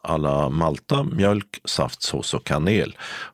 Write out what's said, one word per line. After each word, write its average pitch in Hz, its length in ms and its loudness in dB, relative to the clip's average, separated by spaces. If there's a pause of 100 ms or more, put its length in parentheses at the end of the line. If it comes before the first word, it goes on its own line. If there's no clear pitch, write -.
à 80 140 0
la 73 320 2
Malta, 82 540 0
mjölk, 98 640 0
saft, - 360 -2
sås - 320 -4
och 65 120 -4
kanel 85 520 0 (360)